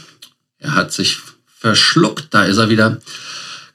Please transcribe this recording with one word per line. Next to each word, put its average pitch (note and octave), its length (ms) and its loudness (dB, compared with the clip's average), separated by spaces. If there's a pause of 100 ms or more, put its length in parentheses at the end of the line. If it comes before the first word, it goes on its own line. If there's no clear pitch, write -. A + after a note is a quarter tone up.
(580)
er - 160 -4
hat F2 180 -2
sich - 280 -2 (380)
verschluckt, - 720 2
da G#2 140 4
ist G2 140 2
er A2+ 100 2
wieder. A2 300 2 (760)